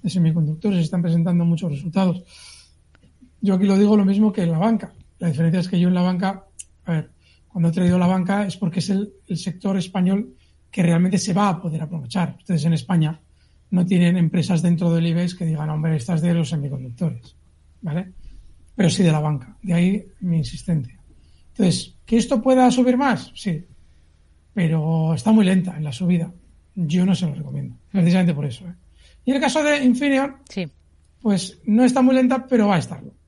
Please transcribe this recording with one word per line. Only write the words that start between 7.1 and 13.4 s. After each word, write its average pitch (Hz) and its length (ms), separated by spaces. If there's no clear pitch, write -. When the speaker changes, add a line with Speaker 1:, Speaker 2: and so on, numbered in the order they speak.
Speaker 1:
cuando 170 220
he 160 40
traído 180 260
la 175 80
banca 190 400
es - 100
porque 175 220
es 180 100
el, 202 240
el 165 100
sector 190 400
español 196 560
que 190 100
realmente 175 380
se 180 140
va 202 160
a 180 120
poder 160 220
aprovechar. 170 560
Ustedes 160 260
en 165 80
España 160 460